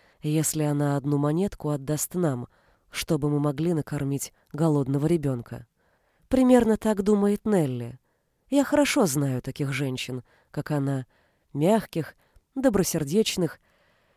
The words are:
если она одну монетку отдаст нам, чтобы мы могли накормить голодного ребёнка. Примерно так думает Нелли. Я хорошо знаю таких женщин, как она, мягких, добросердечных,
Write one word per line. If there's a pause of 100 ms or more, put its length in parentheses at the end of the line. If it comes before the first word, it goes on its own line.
(220)
если
она
одну
монетку
отдаст
нам, (420)
чтобы
мы
могли
накормить (200)
голодного
ребёнка. (640)
Примерно
так
думает
Нелли. (520)
Я
хорошо
знаю
таких
женщин, (280)
как
она, (460)
мягких, (400)
добросердечных, (560)